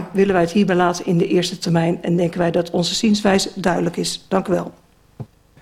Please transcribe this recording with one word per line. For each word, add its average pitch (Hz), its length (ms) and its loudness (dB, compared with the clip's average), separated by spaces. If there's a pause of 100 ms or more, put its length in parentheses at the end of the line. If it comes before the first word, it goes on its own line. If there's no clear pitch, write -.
(120)
willen 196 220 2
wij 175 80 4
het 170 100 0
hierbij 190 240 2
laten 175 300 0
in 170 120 2
de - 80 2
eerste 170 320 0
termijn 170 440 0
en 170 140 0
denken 175 220 -2
wij 170 120 0
dat 170 200 0
onze 175 240 -2
zienswijze 208 600 2
duidelijk 175 420 -2
is. - 320 -6
Dank 190 200 -2
u 196 40 0
wel. 170 200 -2 (880)